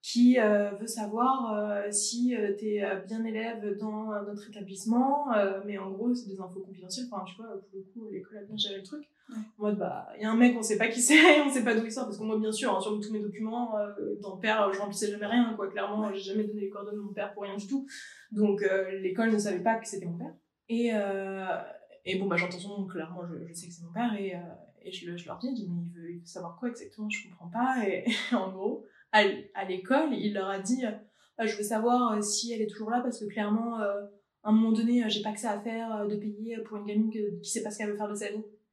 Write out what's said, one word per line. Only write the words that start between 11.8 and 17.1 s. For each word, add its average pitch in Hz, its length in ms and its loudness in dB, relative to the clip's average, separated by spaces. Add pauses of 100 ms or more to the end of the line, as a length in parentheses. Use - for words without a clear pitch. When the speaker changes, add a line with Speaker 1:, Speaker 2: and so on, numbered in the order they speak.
Speaker 1:
il 226 80 -4
sort, 247 140 -4
parce 208 120 -8
que 214 60 -8
moi, 214 160 0
bien 214 140 0
sûr, 226 200 0
hein, 190 60 2
sur 214 220 -2
tous 214 100 -6
mes 208 80 -2
documents, 220 580 -2
euh, 208 440 -4
dans 190 140 -10
le 175 40 -12
père, 214 320 2
je 190 80 -2
remplissais 208 320 -2
jamais 208 140 -6
rien, 226 300 4
quoi. 196 120 -4
Clairement, 208 400 -2
Speaker 2:
Ouais. 196 80 -4
Speaker 1:
j'ai 190 160 -6
jamais 214 140 0
donné 208 160 -6
les 196 80 -4
coordonnées 202 280 -8
de 208 40 -6
mon 202 120 -8